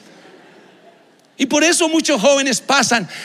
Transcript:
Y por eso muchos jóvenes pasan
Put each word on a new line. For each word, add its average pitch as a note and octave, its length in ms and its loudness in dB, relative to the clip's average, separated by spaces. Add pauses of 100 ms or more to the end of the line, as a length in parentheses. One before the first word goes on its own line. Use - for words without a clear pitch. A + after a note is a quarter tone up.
(1400)
Y C4+ 80 -2
por D4 180 0
eso E4 240 2
muchos D#4 320 0
jóvenes C#4 420 2
pasan A#3 460 0 (180)